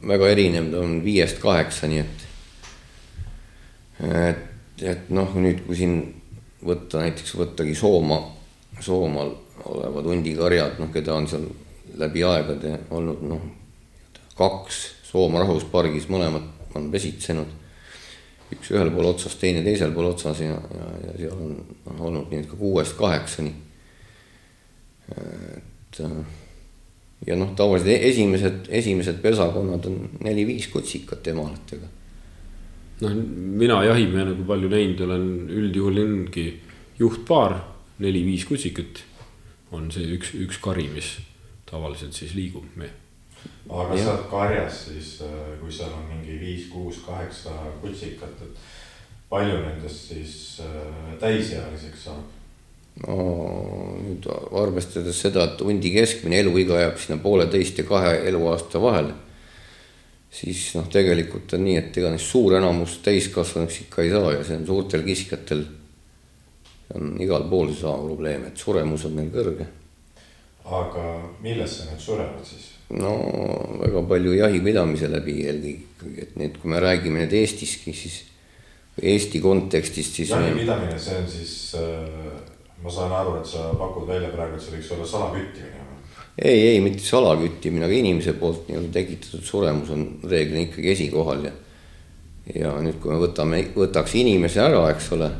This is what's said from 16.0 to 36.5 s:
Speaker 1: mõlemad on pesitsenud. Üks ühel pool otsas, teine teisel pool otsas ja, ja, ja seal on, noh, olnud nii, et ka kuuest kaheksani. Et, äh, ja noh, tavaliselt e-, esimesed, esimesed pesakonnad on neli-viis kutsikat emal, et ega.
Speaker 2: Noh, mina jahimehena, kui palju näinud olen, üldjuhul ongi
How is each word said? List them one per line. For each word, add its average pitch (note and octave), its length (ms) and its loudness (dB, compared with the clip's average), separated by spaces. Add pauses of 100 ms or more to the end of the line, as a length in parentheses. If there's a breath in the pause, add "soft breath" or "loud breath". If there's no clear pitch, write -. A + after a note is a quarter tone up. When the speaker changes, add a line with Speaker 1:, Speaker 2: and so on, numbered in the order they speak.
Speaker 1:
mõlemad D#2+ 340 0 (280)
on D2+ 180 -6
pesitsenud. D#2+ 580 -4 (960 loud breath)
Üks - 260 -14
ühel F#2+ 200 4
pool E2+ 180 2
otsas, - 280 -2
teine F2 260 2
teisel F#2 300 2
pool E2+ 180 0
otsas D#2 300 -4
ja, D#2 160 -2 (100)
ja, E2+ 220 -10 (100)
ja E2+ 160 -10
seal F2 220 -8
on, D#2 180 -8 (240)
noh, - 220 -12
olnud E2 280 -4
nii, D2+ 140 -4
et D2+ 80 -12
ka F2 80 -14
kuuest F#2 380 2
kaheksani. D#2 560 0 (1500 soft breath)
Et, - 960 -14
äh, D#2 100 -4 (1120 loud breath)
ja - 140 -2
noh, F#2+ 180 0
tavaliselt F#2+ 360 4
e-, - 120 6
esimesed, G2 680 4
esimesed F#2 520 0
pesakonnad F#2+ 640 2
on F#2+ 120 -4 (200)
neli-viis G#2+ 500 -2
kutsikat - 600 -6
emal, D2+ 260 -4
et - 220 -12
ega. E2+ 140 -14 (1040 loud breath)
Speaker 2:
Noh, G#2 220 -2 (380)
mina A2 280 6
jahimehena, G2 520 4
kui F#2 140 -4
palju F#2+ 220 2
näinud F#2+ 320 2
olen, F2+ 240 0 (240)
üldjuhul G2 500 2
ongi F#2 460 0 (480 loud breath)